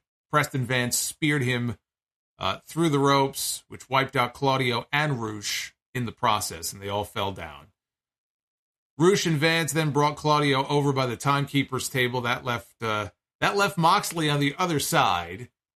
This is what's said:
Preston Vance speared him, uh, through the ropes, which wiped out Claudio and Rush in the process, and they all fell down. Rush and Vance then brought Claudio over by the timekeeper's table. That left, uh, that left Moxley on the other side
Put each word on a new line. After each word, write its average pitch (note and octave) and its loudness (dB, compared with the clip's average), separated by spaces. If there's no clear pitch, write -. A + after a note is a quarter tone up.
Preston - 0
Vance B2 0
speared D3 0
him, A#2+ -2
uh, F#2+ -2
through E3 0
the C#3+ 4
ropes, C#3 2
which - -18
wiped C3 0
out A#2+ 0
Claudio C3 0
and C#3+ 0
Rush G#2+ -6
in B2 -4
the G#2+ -6
process, G2+ -2
and G2 -14
they G2 -6
all G#2 -2
fell G2+ -6
down. D#2 -12
Rush F3+ 4
and E3 2
Vance E3 2
then D#3 0
brought D3 2
Claudio D3 2
over C#3+ 2
by C3 2
the A#2 -4
timekeeper's C#3 0
table. B2 -2
That B2 -2
left, - -6
uh, G#2+ -2
that F#3+ 0
left G3+ 0
Moxley E3 2
on C#3+ 0
the C#3+ 0
other F3 0
side G2+ 0